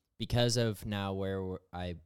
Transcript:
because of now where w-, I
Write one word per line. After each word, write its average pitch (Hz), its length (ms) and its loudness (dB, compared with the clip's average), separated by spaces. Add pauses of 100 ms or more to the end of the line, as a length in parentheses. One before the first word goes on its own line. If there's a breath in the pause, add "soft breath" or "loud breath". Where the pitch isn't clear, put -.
(200)
because 120 380 4
of 113 280 0
now 101 280 -2
where 95 260 -2
w-, 92 180 -4 (160)
I 90 220 -4 (100)